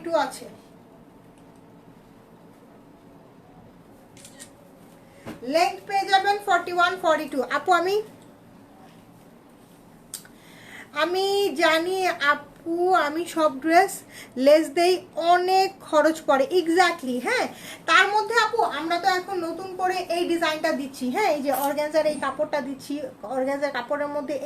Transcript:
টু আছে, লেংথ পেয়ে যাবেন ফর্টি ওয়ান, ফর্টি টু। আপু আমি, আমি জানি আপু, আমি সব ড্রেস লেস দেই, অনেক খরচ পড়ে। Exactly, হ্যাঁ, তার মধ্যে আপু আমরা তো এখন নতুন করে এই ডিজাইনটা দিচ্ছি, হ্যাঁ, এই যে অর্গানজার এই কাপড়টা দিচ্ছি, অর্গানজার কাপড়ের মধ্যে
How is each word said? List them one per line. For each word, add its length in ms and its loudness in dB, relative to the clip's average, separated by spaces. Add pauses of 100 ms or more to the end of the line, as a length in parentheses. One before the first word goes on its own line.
টু 60 -4 (120)
আছে, 220 -10 (4000)
লেংথ 240 2 (100)
পেয়ে 240 0
যাবেন 240 4 (100)
ফর্টি 320 0
ওয়ান, 140 4 (100)
ফর্টি 300 2
টু। 60 -2 (180)
আপু 140 -2 (100)
আমি, 160 0 (3000)
আমি 240 0 (360)
জানি 340 2 (360)
আপু, 160 -4 (580)
আমি 160 -4 (120)
সব 160 2 (140)
ড্রেস 280 4 (540)
লেস 180 8 (140)
দেই, 160 4 (400)
অনেক 340 2 (200)
খরচ 280 4 (120)
পড়ে। 160 4 (160)
Exactly, 560 2 (100)
হ্যাঁ, 200 0 (420)
তার 260 6
মধ্যে 200 0 (100)
আপু 140 -2 (220)
আমরা 240 -2
তো 40 2 (100)
এখন 180 -6 (120)
নতুন 200 -8 (120)
করে 160 0 (200)
এই 60 0 (100)
ডিজাইনটা 380 0 (100)
দিচ্ছি, 240 -10 (100)
হ্যাঁ, 220 2
এই 100 -6
যে 60 0 (140)
অর্গানজার 460 0
এই 120 -8
কাপড়টা 440 -4
দিচ্ছি, 260 -10 (420)
অর্গানজার 400 -2
কাপড়ের 400 -4
মধ্যে 180 -6 (120)